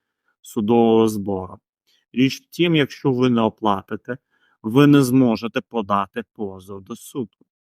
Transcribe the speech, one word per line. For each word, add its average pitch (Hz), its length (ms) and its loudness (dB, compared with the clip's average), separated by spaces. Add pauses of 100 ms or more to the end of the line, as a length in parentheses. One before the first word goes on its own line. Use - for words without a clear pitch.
(400)
судового 113 680 2
збору. 98 500 -8 (540)
Річ 131 280 -2
в - 100 -20
тім, 170 260 0
якщо 139 360 -2
ви 127 180 0
не 117 100 2
оплатите, 107 800 -4 (440)
ви 127 240 4
не 143 160 6
зможете 123 580 0
подати 104 720 -4
позов 98 500 -14
до 113 140 -16
суду. - 420 -12 (240)